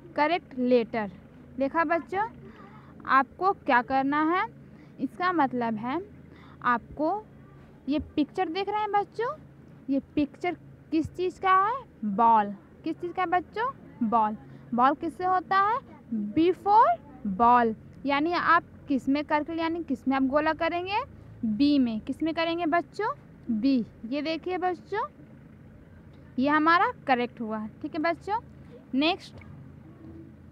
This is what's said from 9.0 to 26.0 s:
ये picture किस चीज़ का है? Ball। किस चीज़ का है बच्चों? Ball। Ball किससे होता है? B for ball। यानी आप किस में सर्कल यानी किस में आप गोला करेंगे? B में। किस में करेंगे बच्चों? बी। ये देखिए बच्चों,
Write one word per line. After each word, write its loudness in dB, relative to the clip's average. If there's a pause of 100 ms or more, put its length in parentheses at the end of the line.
ये 0 (160)
picture -4 (340)
किस -2
चीज़ -4
का 4
है? 2 (420)
Ball। 4 (300)
किस -6
चीज़ -6
का -4
है 0
बच्चों? -2 (400)
Ball। 0 (360)
Ball 4
किससे -8
होता 0
है? 0 (560)
B 4
for 6 (520)
ball। 6 (320)
यानी 0
आप 4 (240)
किस 0
में 2
सर्कल -2
यानी -2
किस -4
में 4
आप 2
गोला 2
करेंगे? -2 (460)
B 2
में। 0
किस -6
में -2
करेंगे -2
बच्चों? -2 (380)
बी। 2 (200)
ये -4
देखिए -4
बच्चों, -4 (1300)